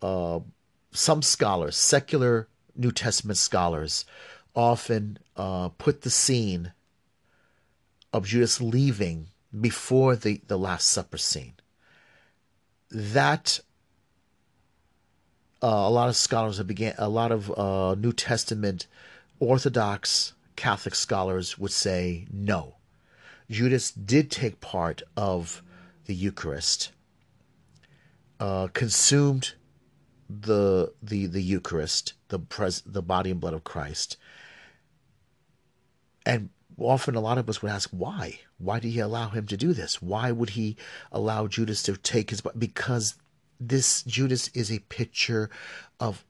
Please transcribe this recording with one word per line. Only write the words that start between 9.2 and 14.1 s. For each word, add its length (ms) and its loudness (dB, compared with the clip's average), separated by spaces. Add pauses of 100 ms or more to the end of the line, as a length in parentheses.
before 560 4
the, 320 0
the 100 0
Last 300 0
Supper 300 -2
scene. 360 -4 (1400)
That, 680 2 (2000)